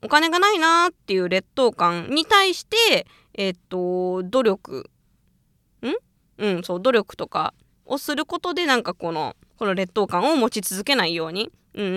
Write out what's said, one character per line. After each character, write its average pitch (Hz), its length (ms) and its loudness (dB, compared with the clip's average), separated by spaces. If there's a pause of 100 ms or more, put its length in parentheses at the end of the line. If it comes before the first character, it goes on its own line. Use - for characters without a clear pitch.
お 220 60 -8
金 302 200 4
が 339 100 0
な 403 140 4
い 392 60 0
な 330 300 4
ー - 20 -4
っ - 40 -10
て - 200 -10
い 185 40 0
う 180 100 -2
劣 185 260 0
等 254 180 2
感 175 380 0
に 311 140 0
対 381 300 4
し - 120 -12
て、 415 400 2 (280)
え 196 160 -2
っ 180 40 -6 (140)
と、 185 560 -2
努 247 180 2
力、 190 480 -2 (920)
ん？ 254 120 -4 (440)
う 202 100 -2 (120)
ん、 - 20 -6
そ 180 140 -4
う、 180 60 -6
努 254 100 4
力 220 240 0
と - 120 -8
か - 260 -2 (320)
を 277 120 -4
す 294 160 -6
る 294 100 -2
こ 349 140 -6
と 349 160 -6
で、 339 120 -2
な 262 100 4
ん 233 60 0
か 185 120 -6
こ 170 180 -6
の、 156 240 -4 (220)
こ 226 80 -4
の 190 80 0
劣 180 180 -4
等 208 140 0
感 190 240 2
を 330 60 4
持 240 140 2
ち 220 100 -6
続 190 240 -6
け 277 120 0
な 196 100 2
い 170 80 -2
よ 160 140 -6
う 160 40 -10
に、 202 180 -6 (240)
う - 80 -6
ん 185 140 -2